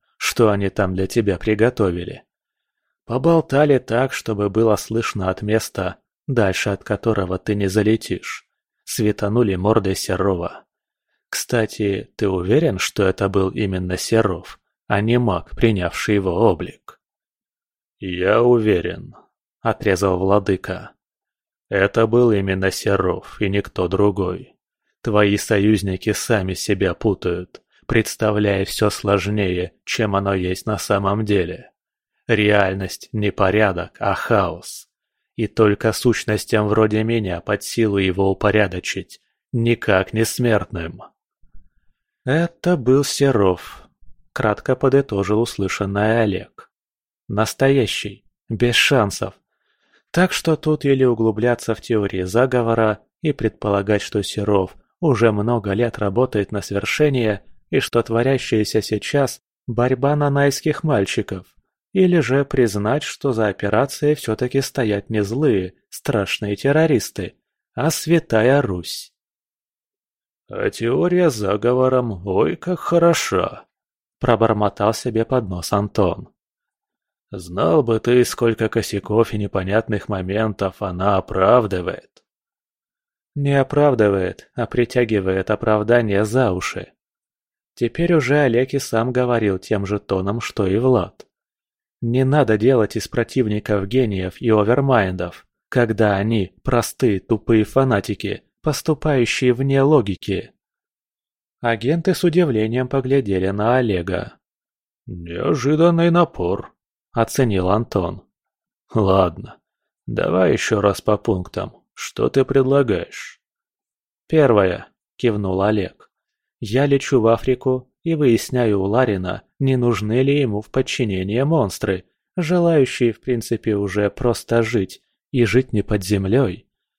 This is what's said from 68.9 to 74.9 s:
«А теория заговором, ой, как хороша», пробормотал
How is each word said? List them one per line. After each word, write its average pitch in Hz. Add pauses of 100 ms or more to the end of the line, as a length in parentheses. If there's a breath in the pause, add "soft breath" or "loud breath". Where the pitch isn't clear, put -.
«А 104
теория 160
заговором, 117
ой, 117
как 180
хороша», - (540)
пробормотал 107